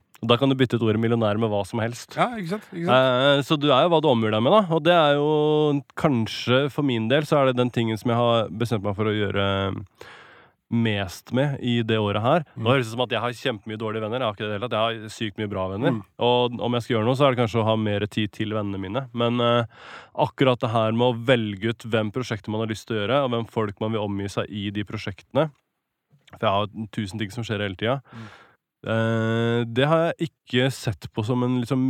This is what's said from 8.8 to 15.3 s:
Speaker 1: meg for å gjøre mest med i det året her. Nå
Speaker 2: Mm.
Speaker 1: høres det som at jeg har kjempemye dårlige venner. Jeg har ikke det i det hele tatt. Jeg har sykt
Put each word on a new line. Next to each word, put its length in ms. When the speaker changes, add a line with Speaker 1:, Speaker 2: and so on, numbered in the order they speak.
Speaker 1:
meg 160
for 80
å 80
gjøre 320
mest 580
med 320
i 140
det 140
året 200
her. 220
Nå 80
Speaker 2:
Mm. 80
Speaker 1:
høres 160
det 20
som 100
at 80
jeg 120
har 100
kjempemye 460
dårlige 240
venner. 180
Jeg 80
har 60
ikke 40
det 120
i 20
det 80
hele 100
tatt. 40
Jeg 100
har 80
sykt 280